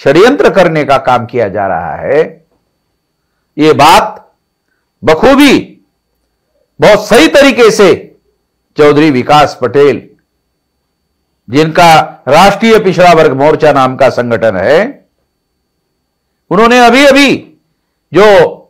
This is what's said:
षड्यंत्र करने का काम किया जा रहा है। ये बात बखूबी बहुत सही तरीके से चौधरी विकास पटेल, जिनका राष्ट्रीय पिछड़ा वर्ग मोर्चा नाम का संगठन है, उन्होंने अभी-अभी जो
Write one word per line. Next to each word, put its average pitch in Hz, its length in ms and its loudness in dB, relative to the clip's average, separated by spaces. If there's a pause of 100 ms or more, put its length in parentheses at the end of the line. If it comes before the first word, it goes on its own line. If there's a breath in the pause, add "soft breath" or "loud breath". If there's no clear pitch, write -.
षड्यंत्र 208 460 2
करने 160 340 -2
का 135 140 0
काम 120 280 -4
किया 113 220 -4
जा 98 180 -6
रहा 85 300 -8
है। 127 500 -6 (1120)
ये 151 140 2
बात 214 640 -2 (680)
बखूबी 220 840 0 (960)
बहुत 196 280 0
सही 277 200 2
तरीके 262 420 2
से - 460 0 (600)
चौधरी 147 340 2
विकास 139 500 -2
पटेल, 127 500 -2 (1400)
जिनका 160 800 0
राष्ट्रीय 202 500 2
पिछड़ा 180 340 0
वर्ग 156 200 2
मोर्चा 147 400 0
नाम 131 240 -2
का 127 140 0
संगठन 113 460 -4
है, 156 520 -4 (1400)
उन्होंने 233 360 2
अभी-अभी 269 720 0 (560)
जो 190 420 2 (140)